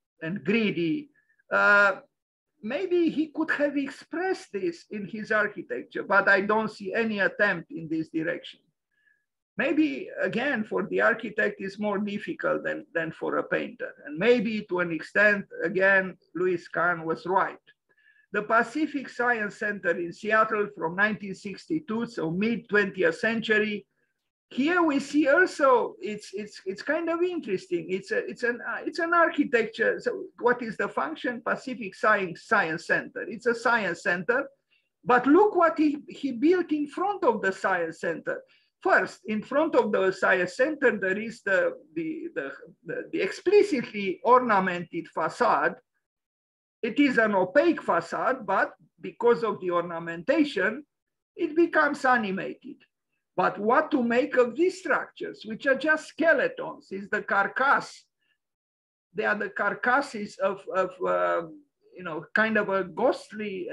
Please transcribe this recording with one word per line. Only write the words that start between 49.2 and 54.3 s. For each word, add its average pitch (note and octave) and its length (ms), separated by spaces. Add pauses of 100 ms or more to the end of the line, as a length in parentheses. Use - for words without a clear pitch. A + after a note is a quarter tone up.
of G#3+ 180
the F3+ 120
ornamentation, F3 1120 (500)
it D#4 220
becomes D#4 480
animated. G3 720 (600)
But F3+ 220
what B3 340
to B3+ 100
make A#3+ 340